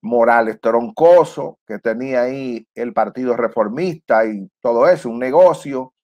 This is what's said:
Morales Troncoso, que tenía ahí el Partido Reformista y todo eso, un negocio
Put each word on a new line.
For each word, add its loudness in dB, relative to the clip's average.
Morales 0
Troncoso, 2
que -12
tenía -4
ahí -6
el -8
Partido -2
Reformista -2
y -8
todo 2
eso, 0
un -10
negocio 0